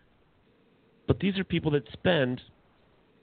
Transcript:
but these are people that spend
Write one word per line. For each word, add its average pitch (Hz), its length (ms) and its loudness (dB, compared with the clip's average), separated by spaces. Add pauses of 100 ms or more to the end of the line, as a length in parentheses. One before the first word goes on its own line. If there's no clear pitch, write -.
(1080)
but 139 120 2
these 190 180 0
are 190 60 -2
people 160 280 -2
that 147 120 2 (100)
spend 135 480 0 (800)